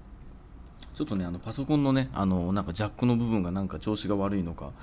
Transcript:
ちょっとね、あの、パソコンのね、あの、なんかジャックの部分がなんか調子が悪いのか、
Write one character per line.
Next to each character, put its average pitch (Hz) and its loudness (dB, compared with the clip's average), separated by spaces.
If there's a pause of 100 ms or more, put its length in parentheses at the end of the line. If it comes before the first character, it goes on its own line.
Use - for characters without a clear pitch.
(920)
ち - -8
ょ - 0
っ - -14
と 107 -2
ね、 92 0
あ 85 -4
の、 90 -6
パ 113 -8
ソ 135 -4
コ 151 4
ン 143 6
の 135 6
ね、 131 2
あ 98 0
の、 92 4
な 101 2
ん 98 -4
か 87 -6
ジ 104 0
ャ - 2
ッ 101 -2
ク - 0
の 120 6
部 120 2
分 113 2
が 87 0
な 95 0
ん 95 -2
か 78 -6
調 107 0
子 - -4
が 101 2
悪 98 2
い 92 0
の 82 -4
か、 71 -10 (140)